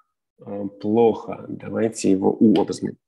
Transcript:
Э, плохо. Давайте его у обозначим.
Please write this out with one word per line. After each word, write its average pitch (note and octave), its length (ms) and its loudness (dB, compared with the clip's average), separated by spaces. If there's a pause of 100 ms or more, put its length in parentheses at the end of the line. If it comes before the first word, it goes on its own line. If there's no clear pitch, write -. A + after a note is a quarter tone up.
(400)
Э, G2+ 260 -10 (160)
плохо. G#2+ 680 0
Давайте G#2+ 640 -4
его F#2+ 280 2
у G#2 220 6
обозначим. - 360 -6 (100)